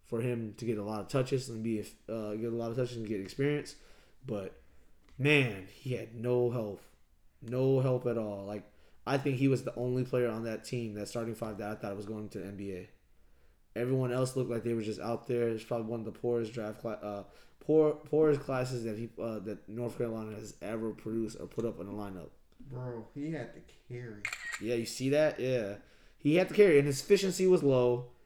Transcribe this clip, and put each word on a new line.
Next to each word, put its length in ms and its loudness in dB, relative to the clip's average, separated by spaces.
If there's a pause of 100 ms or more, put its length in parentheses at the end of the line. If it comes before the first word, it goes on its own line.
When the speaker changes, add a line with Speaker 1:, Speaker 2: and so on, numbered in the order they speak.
Speaker 1:
for 160 -4
him 380 -2
to 80 -8
get 120 0
a 60 -4
lot 160 -4
of 80 -8
touches 400 0
and 160 -6
be, 160 0 (280)
uh, 260 -4
get 180 -4
a 40 -4
lot 140 -2
of 60 -4
touches 220 -2
and 100 -6
get 120 -2
experience. 540 -2 (500)
But, 360 -6 (580)
man, 540 4
he 220 -8
had 200 -8
no 360 2
help. 320 -4 (600)
No 380 2
help 260 2
at 120 0
all. 260 -4
Like, 260 -8 (380)
I 100 2
think 180 0
he 120 4
was 140 4
the 140 -6
only 280 0
player 240 2
on 160 -4
that 200 -6
team, 300 -4
that 140 -6
starting 260 -6
five, 240 -6
that 120 -6
I 60 -4
thought 200 -6
was 100 -8
going 240 -8
to 100 -8
the 60 -8
N 100 -10
B 160 -6
A. 160 -10 (880)
Everyone 360 0
else 240 0
looked 140 0
like 140 -2
they 100 0
were 80 0
just 180 -4
out 280 -4
there. 200 2
It's 140 -4
probably 240 -4
one 140 -4
of 60 -8
the 60 -10
poorest 400 -2
draft 280 -8
cla-, 140 -4
uh, 300 -8 (360)
poor, 320 6
poorest 480 4
classes 440 -2
that 140 -4
he, 120 -6 (100)
uh, 200 -4
that 280 -10
North 280 -6
Carolina 380 -4
has 260 -12
ever 300 -4
produced 480 -4
or 80 -10
put 180 -6
up 160 -4
in 60 -10
a 60 -10
lineup. 380 -10 (380)
Speaker 2:
Bro, 460 -8
he 160 -6
had 240 -6
to 60 -18 (280)
carry. 340 -12 (380)
Speaker 1:
Yeah, 140 -2
you 120 0
see 240 -2
that? 280 4
Yeah. 360 0 (440)
He 160 4
had 140 6
to 60 -6
carry, 240 10
and 80 6
his 140 0
efficiency 460 4
was 160 8
low, 440 4 (200)